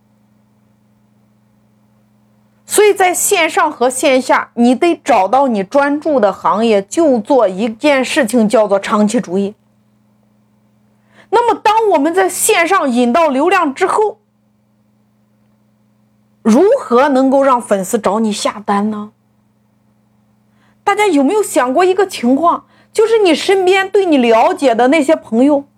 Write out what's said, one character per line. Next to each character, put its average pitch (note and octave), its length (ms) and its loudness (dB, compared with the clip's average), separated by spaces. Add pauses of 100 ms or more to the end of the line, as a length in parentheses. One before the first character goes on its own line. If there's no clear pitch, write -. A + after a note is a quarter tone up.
(2750)
所 - 200 0
以 G4+ 100 4
在 F4+ 180 0
线 E4 380 -2
上 D#4+ 220 -2
和 B3 180 -2
线 C4 320 0
下， C4 320 -2
你 A#3+ 180 2
得 E4 220 0
找 G#3 320 0
到 C4 220 0
你 G3+ 160 -2
专 C#4+ 360 -2
注 D4 200 -2
的 G3 120 0
行 F#3+ 320 -2
业， G#3+ 160 2
就 C4+ 380 0
做 A3+ 300 2
一 F#3+ 200 -4
件 C4 360 0
事 D4 200 -2
情， A3 240 0
叫 G#3+ 200 2
做 G3 100 0
长 G#3 300 0
期 A#3 120 -2
主 F3 160 -8
义。 G3+ 200 -6 (1700)
那 A#4 160 2
么 A4 160 -2
当 A4 280 0
我 D#4+ 80 2
们 D#4+ 160 -2
在 F#4+ 120 0
线 F4 400 0
上 E4 220 0
引 A#3+ 240 0
到 E4 160 2
流 C#4 220 0
量 E4 240 0
之 F#4 120 -2
后， - 340 -2 (2250)
如 A#3 220 2 (160)
何 C4 320 0
能 C4+ 180 2
够 C#4 140 2
让 B3+ 180 0
粉 G3 240 -2
丝 A3+ 140 -4
找 G#3 200 -2
你 A3 140 -2
下 A3 320 -8
单 G3+ 260 -2
呢？ G#3+ 200 -12 (1700)
大 G4+ 120 0
家 G#4 120 0
有 C#4+ 160 2
没 D4+ 120 0
有 G#4+ 80 0
想 C4 320 -2
过 F4 100 2
一 F#4 80 2
个 G4 140 -2
情 B3 280 -2
况， D#4 300 -2 (300)
就 A4 120 2
是 A4+ 120 2
你 F4+ 160 2
身 F#4+ 320 0
边 F#4+ 240 0
对 F#4+ 160 0
你 D4+ 100 2
了 A#3+ 380 2
解 C4+ 200 0
的 A#3+ 140 2
那 D#4 140 2
些 D#4 120 2
朋 B3+ 300 -2
友， C#4+ 200 0 (140)